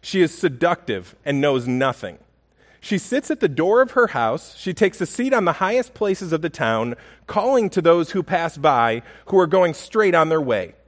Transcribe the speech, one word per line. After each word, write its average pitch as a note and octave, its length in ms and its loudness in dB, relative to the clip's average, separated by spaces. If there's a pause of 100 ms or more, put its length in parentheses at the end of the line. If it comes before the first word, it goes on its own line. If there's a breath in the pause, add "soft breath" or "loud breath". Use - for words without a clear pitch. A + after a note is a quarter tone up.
She F#3+ 200 0
is D#3+ 120 2
seductive C3 800 -2 (120)
and C#3+ 160 -2
knows C3 260 0
nothing. B2+ 520 -2 (600 soft breath)
She - 180 -4
sits - 320 -4
at D#4 120 -2
the G3 80 2
door F3 320 2
of B3+ 100 0
her A#3+ 160 2
house. A#2+ 500 -2
She F#3 160 -6
takes F#3+ 280 0
a F3+ 40 -2
seat C4 280 -2
on A3+ 100 2
the E3+ 100 2
highest A#3 400 -2
places G3 380 -4
of D#3+ 100 -2
the E3 80 -4
town, A2+ 460 -2 (320 loud breath)
calling A3+ 440 0
to F#3 100 -2
those E3+ 300 4
who F#3 120 -2
pass E3 340 -4
by, A#2+ 440 2 (240 loud breath)
who F#3+ 120 2
are F#3 80 6
going F3 280 2
straight G3+ 420 0
on D#3+ 140 4
their D#3+ 120 2
way. G#2+ 320 -2 (140)